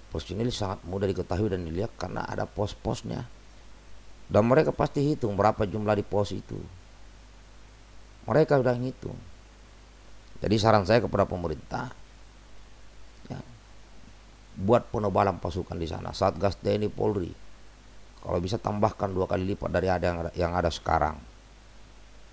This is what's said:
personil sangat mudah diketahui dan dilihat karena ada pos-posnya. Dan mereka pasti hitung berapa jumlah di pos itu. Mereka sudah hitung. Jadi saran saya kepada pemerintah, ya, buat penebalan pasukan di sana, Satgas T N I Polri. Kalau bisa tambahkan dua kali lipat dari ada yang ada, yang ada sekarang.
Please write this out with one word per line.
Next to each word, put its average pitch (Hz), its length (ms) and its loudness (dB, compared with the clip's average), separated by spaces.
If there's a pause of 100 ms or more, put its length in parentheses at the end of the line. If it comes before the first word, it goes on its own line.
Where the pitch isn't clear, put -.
personil 101 400 -2
sangat 101 400 -4
mudah 98 160 0
diketahui 92 480 0
dan 92 80 -2
dilihat 85 320 -4
karena - 320 -6
ada 101 240 -4
pos-posnya. - 720 -4 (1040)
Dan 107 240 4
mereka 143 240 6
pasti 147 320 0
hitung 120 320 0
berapa 107 320 4
jumlah 107 240 2
di 104 80 2
pos 101 320 0
itu. 98 240 -8 (1700)
Mereka 151 320 6
sudah 127 160 4
hitung. 123 400 -4 (1300)
Jadi 104 160 4
saran 104 320 6
saya 110 160 6
kepada 101 240 2
pemerintah, 90 640 -4 (1400)
ya, - 80 -10 (1200)
buat 113 320 4
penebalan 101 480 2
pasukan 87 400 -4
di 85 80 -2
sana, 85 320 -6
Satgas 95 400 2
T 101 160 2
N 104 120 0
I 101 40 2
Polri. 101 400 -2 (920)
Kalau 90 200 -2
bisa 92 160 -2
tambahkan 101 560 0
dua 92 160 2
kali 92 240 0
lipat - 160 -4
dari 85 160 2
ada 90 200 2
yang 87 120 0
ada, 82 160 -4
yang 85 240 0
ada 85 160 2
sekarang. 78 440 0 (1160)